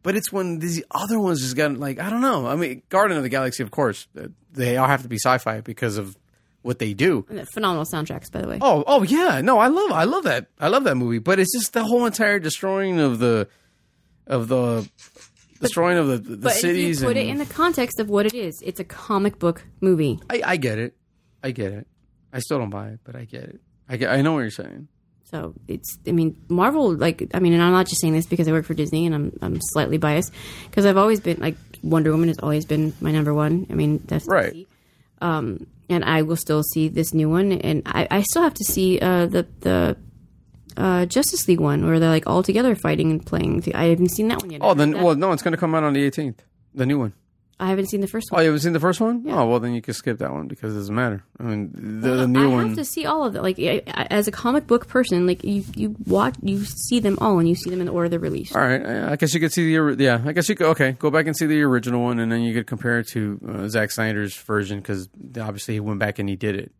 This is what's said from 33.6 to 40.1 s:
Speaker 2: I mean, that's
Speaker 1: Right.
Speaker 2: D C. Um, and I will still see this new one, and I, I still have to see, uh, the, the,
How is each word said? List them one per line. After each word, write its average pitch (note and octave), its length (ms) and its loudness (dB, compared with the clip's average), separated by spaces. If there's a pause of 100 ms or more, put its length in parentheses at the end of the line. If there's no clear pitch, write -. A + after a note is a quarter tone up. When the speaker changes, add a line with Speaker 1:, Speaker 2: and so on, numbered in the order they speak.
Speaker 2:
I - 40 -8
mean, D3+ 320 0
that's - 220 -4
Speaker 1:
Right. - 260 2
Speaker 2:
D E3+ 100 -18
C. - 40 -20 (540)
Um, D#3+ 460 -4 (220)
and F3 160 0
I D#3 160 2
will D#3+ 160 0
still D3+ 260 0
see D#3 240 0
this D#3+ 260 -2
new D#3 160 2
one, F#3+ 220 2
and D#3+ 340 0
I, - 240 -2
I G3 120 2
still E4 200 0
have E4 140 4
to - 80 -8
see, F#3 360 2
uh, F3+ 260 4
the, E3+ 200 0 (160)
the, - 360 2 (800)